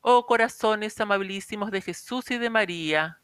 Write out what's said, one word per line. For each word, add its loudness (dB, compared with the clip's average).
Oh 4
corazones 0
amabilísimos -2
de -2
Jesús -8
y -2
de -2
María 0